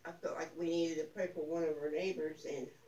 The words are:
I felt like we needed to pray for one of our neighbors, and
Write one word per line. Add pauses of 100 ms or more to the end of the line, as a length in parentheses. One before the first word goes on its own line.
I
felt
like
we
needed
to (100)
pray
for
one
of
our
neighbors,
and (180)